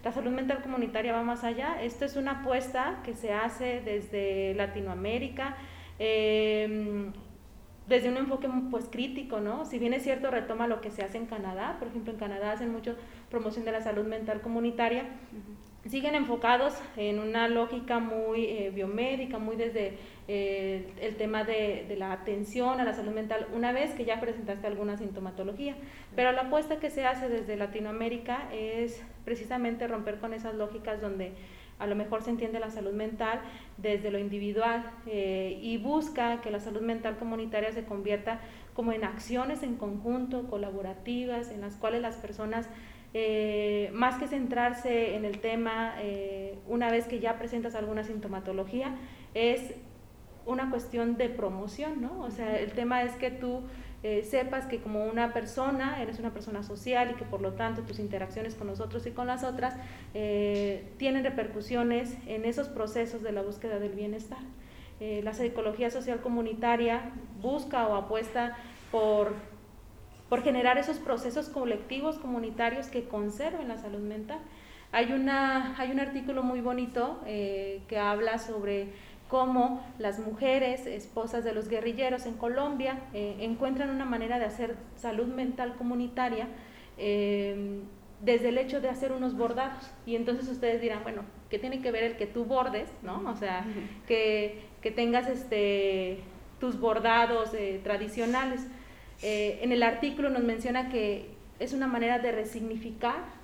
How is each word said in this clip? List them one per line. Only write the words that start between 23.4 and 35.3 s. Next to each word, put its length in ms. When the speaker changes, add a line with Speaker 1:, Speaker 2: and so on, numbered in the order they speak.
Speaker 1:
una 180
vez 240
que 100
ya 160
presentaste 460
alguna 280
sintomatología. 800
Pero 160
la 120
apuesta 360
que 120
se 140
hace 240
desde 280
Latinoamérica 960
es 500
precisamente 600
romper 320
con 160
esas 180
lógicas 480
donde 300
a 80
lo 80
mejor 260
se 80
entiende 300
la 100
salud 240
mental 480
desde 340
lo 80
individual, 640
eh, 560